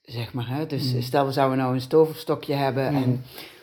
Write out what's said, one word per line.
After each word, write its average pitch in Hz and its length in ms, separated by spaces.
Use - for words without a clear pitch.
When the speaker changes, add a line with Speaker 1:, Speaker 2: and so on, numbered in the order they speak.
Speaker 1:
zeg 117 320
maar, 120 140
hè, 139 180
dus 135 280
Speaker 2:
Mm. 123 80
Speaker 1:
stel 139 240
we 135 60
zouden 135 260
nou 127 180
een 127 120
toverstokje 156 680
hebben 135 400
Speaker 2:
Mm. 135 100
Speaker 1:
en 123 180